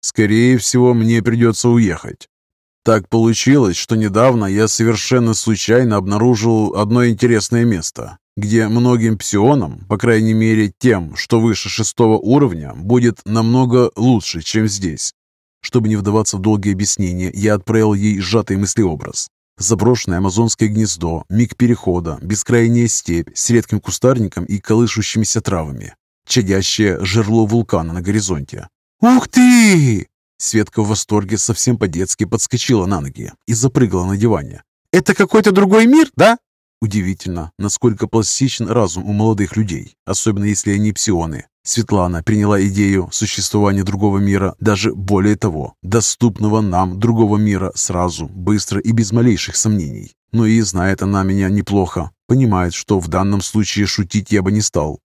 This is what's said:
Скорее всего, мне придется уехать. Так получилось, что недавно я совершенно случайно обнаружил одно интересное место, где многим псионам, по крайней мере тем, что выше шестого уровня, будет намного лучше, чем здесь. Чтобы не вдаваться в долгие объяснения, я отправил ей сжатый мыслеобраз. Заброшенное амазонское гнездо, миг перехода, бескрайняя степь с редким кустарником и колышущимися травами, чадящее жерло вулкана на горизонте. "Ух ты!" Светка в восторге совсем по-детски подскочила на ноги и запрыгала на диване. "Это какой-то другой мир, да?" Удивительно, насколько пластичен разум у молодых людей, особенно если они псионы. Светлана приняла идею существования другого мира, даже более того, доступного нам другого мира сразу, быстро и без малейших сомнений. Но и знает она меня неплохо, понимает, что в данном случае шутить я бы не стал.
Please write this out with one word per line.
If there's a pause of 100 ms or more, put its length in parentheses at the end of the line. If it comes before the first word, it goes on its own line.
Скорее
всего,
мне
придется
уехать. (560)
Так
получилось,
что
недавно
я
совершенно
случайно
обнаружил
одно
интересное
место, (200)
где
многим
псионам,
по
крайней
мере
тем,
что
выше
шестого
уровня,
будет
намного
лучше,
чем
здесь. (460)
Чтобы
не
вдаваться
в
долгие
объяснения,
я
отправил
ей
сжатый
мыслеобраз. (300)
Заброшенное
амазонское
гнездо,
миг
перехода,
бескрайняя
степь
с
редким
кустарником
и
колышущимися
травами, (300)
чадящее
жерло
вулкана
на
горизонте. (320)
"Ух
ты!" (300)
Светка
в
восторге
совсем
по-детски
подскочила
на
ноги (160)
и
запрыгала
на
диване. (280)
"Это
какой-то
другой
мир,
да?" (420)
Удивительно,
насколько
пластичен
разум
у
молодых
людей, (100)
особенно
если
они
псионы. (160)
Светлана
приняла
идею
существования
другого
мира,
даже
более
того,
доступного
нам
другого
мира
сразу,
быстро
и
без
малейших
сомнений. (180)
Но
и
знает
она
меня
неплохо, (160)
понимает,
что
в
данном
случае
шутить
я
бы
не
стал.